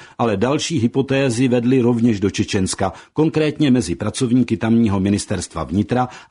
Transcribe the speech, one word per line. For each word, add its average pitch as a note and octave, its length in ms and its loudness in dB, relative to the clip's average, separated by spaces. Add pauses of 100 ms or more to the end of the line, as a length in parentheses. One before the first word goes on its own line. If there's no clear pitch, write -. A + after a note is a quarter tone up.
(200)
ale A2+ 180 0
další C#3 420 -2
hypotézy C3 680 0
vedly B2 320 2
rovněž A#2 400 2
do G2 100 2
Čečenska, F#2+ 640 -2 (200)
konkrétně D3+ 580 0
mezi A2 240 2
pracovníky A2+ 640 0
tamního A2+ 440 2
ministerstva F#2+ 640 -2
vnitra G#2 440 -2 (220)